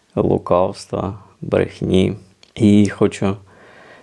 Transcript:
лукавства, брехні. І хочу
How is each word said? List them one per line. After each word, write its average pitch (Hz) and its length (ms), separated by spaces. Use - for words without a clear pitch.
лукавства, 95 1000
брехні. 95 760
І 104 340
хочу 98 480